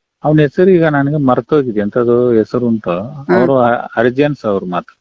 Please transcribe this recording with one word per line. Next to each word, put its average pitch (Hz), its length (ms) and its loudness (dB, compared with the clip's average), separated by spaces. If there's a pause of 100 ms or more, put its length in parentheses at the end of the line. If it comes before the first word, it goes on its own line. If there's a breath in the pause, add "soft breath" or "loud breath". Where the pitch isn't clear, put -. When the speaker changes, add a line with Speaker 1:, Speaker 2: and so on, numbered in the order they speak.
(240)
Speaker 1:
ಅವನ 151 140 2
ಹೆಸರು 185 320 2
ಈಗ 170 140 4
ನನಗೆ 143 320 0
ಮರ್ತೋಗಿದೆ, 127 640 0
ಎಂತದು 120 520 0
ಹೆಸರು 117 340 0
ಉಂಟು. 110 240 -2
Speaker 2:
ಹ್ಮ್. 139 460 -4
Speaker 1:
ಅವರು 135 220 2
ಹ-, 120 340 0
ಹರಿಜನ್ಸ್ 127 540 -2
ಅವ್ರು 98 200 -2
ಮಾತ್ರ. 87 340 -8